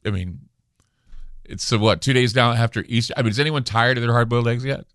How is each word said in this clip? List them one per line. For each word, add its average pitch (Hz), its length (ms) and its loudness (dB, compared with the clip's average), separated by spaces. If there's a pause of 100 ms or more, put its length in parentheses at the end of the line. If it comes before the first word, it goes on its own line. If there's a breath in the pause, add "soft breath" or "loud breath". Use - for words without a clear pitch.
I 107 40 -2
mean, 90 380 -6 (960)
it's, - 280 -8
uh, 113 60 2
what, 101 220 4
two 135 120 0
days 123 220 2
now 120 180 4
after 113 360 0
Easter? 117 280 -2
I - 60 0
mean, 110 80 2
is 104 80 -2
anyone 147 240 0
tired 117 360 2
of 117 40 -2
their 117 100 0
hard-boiled 120 360 2
eggs 120 160 -4
yet? 135 300 -6